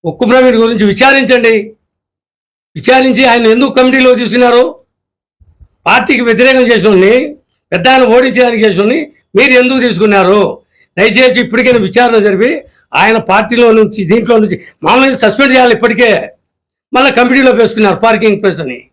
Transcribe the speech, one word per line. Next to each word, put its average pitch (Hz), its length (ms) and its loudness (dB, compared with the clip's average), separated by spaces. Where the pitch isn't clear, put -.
ఉక్కు 170 200 -6
ప్రవీణ్ 254 320 2
గురించి 226 280 0
విచారించండి, 240 880 0
విచారించి 262 480 0
ఆయన 233 220 0
ఎందుకు 240 260 0
కమిటీలో 254 420 2
తీసుకున్నారు? 240 720 -2
పార్టీకి 240 360 -2
వ్యతిరేకం 247 380 2
చేసినోడిని, 220 760 0
పెద్ద 175 160 -2
ఆయన 262 140 2
ఓడించేదానికి 247 600 0
చేసినోడిని 220 480 -2
మీరు 262 160 2
ఎందుకు 254 280 0
తీసుకున్నారు? 202 840 0
దయచేసి 247 420 0
ఇప్పటికైనా 233 380 -2
విచారణ 226 400 0
జరిపి 208 440 -2
ఆయన 208 240 0
పార్టీలో 220 540 0
నుంచి, 214 320 0
దీంట్లో 226 320 0
నుంచి 208 240 -2
మామూలుగా 254 340 0
సస్పెండ్ 247 360 0
చేయాలి. 247 220 2
ఇప్పటికే 220 560 -2
మళ్ళీ 254 180 0
కమిటీలో 247 400 0
వేసుకున్నారు 214 440 0
పార్కింగ్ 214 460 0
ప్లేస్ 170 180 -4
అని 127 320 -12